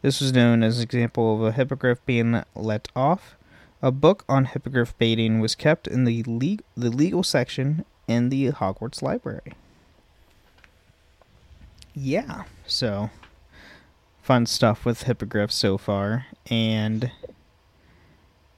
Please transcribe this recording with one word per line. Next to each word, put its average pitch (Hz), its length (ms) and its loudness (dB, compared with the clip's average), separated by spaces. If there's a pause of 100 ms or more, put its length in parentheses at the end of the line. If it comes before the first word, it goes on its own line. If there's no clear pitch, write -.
This 139 200 0
was 135 100 0
known 120 320 6
as 113 140 2
an 120 60 -2
example 117 520 0
of 110 80 -2
a 110 80 2
hippogriff 127 540 0
being 117 380 0 (120)
let 107 400 -4
off. 147 400 -2 (460)
A 131 100 2
book 151 380 2
on 135 160 4
hippogriff 127 540 -2
baiting 113 420 2
was 110 140 0
kept - 320 0
in 127 180 0
the 117 200 0
le-, 127 380 -2 (140)
the 120 140 0
legal 160 320 0
section 139 600 -2 (240)
in 120 220 2
the 135 220 0
Hogwarts 95 500 -6
Library. - 520 -6 (2500)
Yeah, 147 500 -4 (220)
so 104 440 -2 (1120)
fun 123 240 2
stuff - 400 0
with 120 180 -2
hippogriffs 104 520 -2
so 98 220 0
far, 104 500 -2 (220)
and 110 640 -2 (1500)